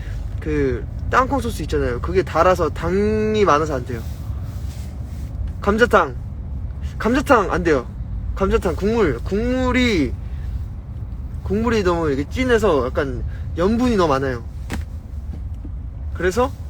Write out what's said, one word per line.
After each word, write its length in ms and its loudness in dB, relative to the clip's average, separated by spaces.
그 460 0
땅콩 300 2
소스 240 -4
있잖아요. 380 0
그게 200 2
달아서 480 4
당이 760 2
많아서 280 4
안 140 -2
돼요. 160 -6
감자탕. 540 4
감자탕 520 4
안 120 0
돼요. 240 4
감자탕 400 2
국물, 480 2
국물이, 920 2
국물이 400 2
너무 280 2
이렇게 200 0
진해서 560 4
약간 380 -2
염분이 400 4
너무 120 6
많아요. 340 0
그래서 380 2